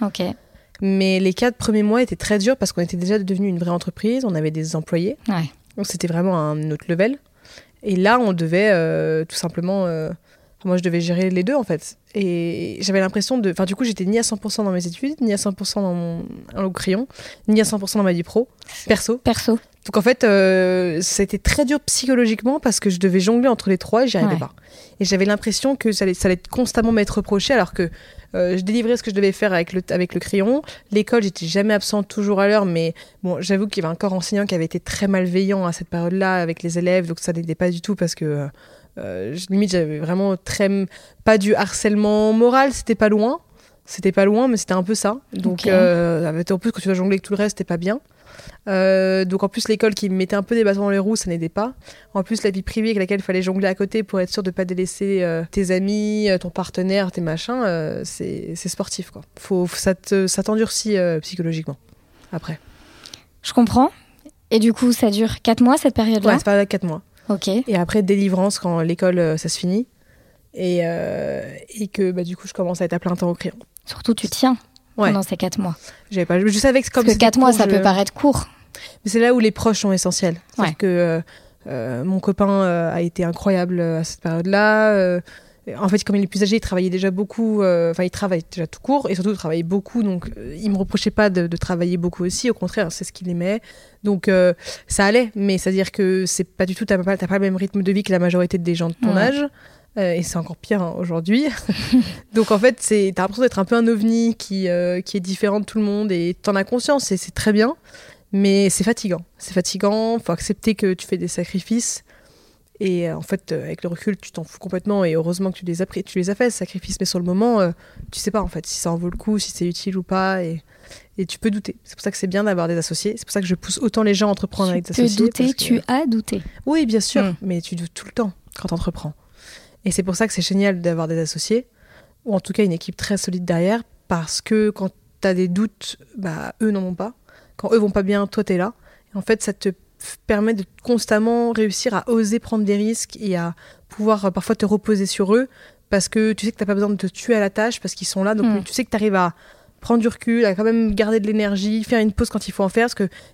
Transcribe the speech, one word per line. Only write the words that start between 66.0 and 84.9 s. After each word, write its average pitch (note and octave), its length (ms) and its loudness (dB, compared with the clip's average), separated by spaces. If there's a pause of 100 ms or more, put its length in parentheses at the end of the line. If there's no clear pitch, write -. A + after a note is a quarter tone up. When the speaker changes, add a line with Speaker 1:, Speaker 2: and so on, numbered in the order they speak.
Speaker 2:
Ouais, C4+ 60 4
c'est - 60 -6
pas G3+ 220 4
quatre F#3+ 180 -2
mois. E3+ 180 -4 (260)
Speaker 1:
Ok. G3+ 200 -2
Speaker 2:
Et G#3 280 0
après, F3 260 2
délivrance, G3 560 2
quand E3+ 220 0
l'école, F3+ 380 2
euh, D#3+ 180 2
ça D#3+ 120 -6
se - 100 -4
finit. G3 280 0 (680)
Et, F3+ 300 0
euh, - 580 -4 (280)
et G#3 180 -8
que, F#3+ 240 0
bah, F3+ 120 -2
du F3 120 -6
coup, - 120 -16
je - 40 -14
commence F3+ 280 -4
à F#3 60 0
être E3+ 80 -6
à F3 40 0
plein F3 180 -2
temps F3 140 0
au E3+ 40 -2
crayon. - 220 -8 (280)
Speaker 1:
Surtout, - 300 -2
tu G#3 140 -4
tiens C4 280 2 (400)
Speaker 2:
Ouais. G#3 120 2
Speaker 1:
pendant G3+ 140 2
ces F#3 140 -6
quatre F#3 220 -4
mois. F3+ 180 -2 (340)
Speaker 2:
J'avais F3+ 140 0
pas, F3 160 2
je G#3 80 4 (100)
savais C4 220 4
que - 60 -2
c'est - 40 -12
comme B3 140 2
Speaker 1:
Parce A3+ 40 4
que A3 40 8
Speaker 2:
c'était A3 140 4
Speaker 1:
quatre A3 120 4
mois, B3+ 120 8
Speaker 2:
court, A3 80 4
Speaker 1:
ça G3+ 100 4
Speaker 2:
je G3 80 4
Speaker 1:
peut F#3+ 60 2
paraître G3 320 2
court. - 320 2 (580)
Speaker 2:
Mais G#3 60 -4
c'est A3+ 100 2
là A#3+ 140 6
où B3 60 4
les A3 100 6
proches A3 300 0
sont G3 120 2
essentiels. F3+ 440 0 (180)
C'est-à-dire F3+ 160 0
Speaker 1:
Ouais. D#3 80 -4
Speaker 2:
que, G3+ 80 0
euh, F3 340 2 (460)
euh, B2 380 -6
mon F#3+ 140 0
copain, G3 300 0
euh, F3 460 2
a E3+ 80 -2
été E3+ 200 -2
incroyable, F3 560 0
euh, E3 220 0
à E3 40 -2
cette - 180 -10
période-là. G#3 720 2